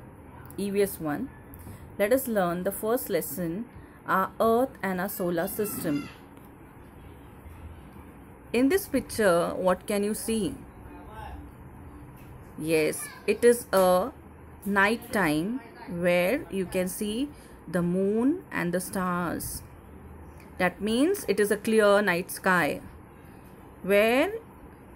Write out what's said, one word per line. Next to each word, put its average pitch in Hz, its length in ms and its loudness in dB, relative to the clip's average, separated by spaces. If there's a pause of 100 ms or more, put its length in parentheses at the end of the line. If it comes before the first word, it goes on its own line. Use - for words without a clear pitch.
(560)
E 202 140 -4
V 202 120 2
S 196 160 -2
one. 160 300 -4 (720)
Let 208 120 2
us 262 140 2
learn 180 380 0
the 196 80 -2
first 226 360 -2
lesson, 175 580 -4 (420)
our 185 320 2
Earth 226 300 4 (120)
and 185 180 -2
our 196 80 -2
solar 175 380 -2
system. 196 600 -4 (2500)
In 254 160 6
this 381 200 2
picture, 180 680 2
what 185 320 0
can 202 160 0
you 208 120 0
see? 214 420 -2 (2000)
Yes, 156 480 0 (220)
it 214 160 2
is 240 280 6
a 185 380 6 (540)
night 202 480 2
time 185 480 0 (300)
where 180 600 2
you 190 140 -2
can 185 240 -2
see 220 400 -4 (400)
the 175 140 0
moon 214 680 2
and 170 240 -2
the 185 60 0
stars. 180 840 -4 (960)
That 180 220 0
means 254 480 0
it 196 100 2
is 208 140 4
a 202 40 0
clear 208 460 6
night 175 300 0
sky 175 480 2 (1040)
where 226 480 4 (640)